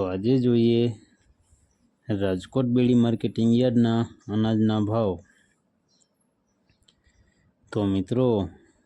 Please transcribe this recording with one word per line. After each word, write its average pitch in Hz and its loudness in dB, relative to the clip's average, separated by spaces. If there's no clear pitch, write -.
આજે 98 -2
જોઈએ 117 2
રાજકોટ 98 -2
ડેરી 123 2
માર્કેટિંગ 117 0
યાર્ડના 117 2
અનાજના 110 0
ભાવ. 107 -2
તો 107 -2
મિત્રો, 98 0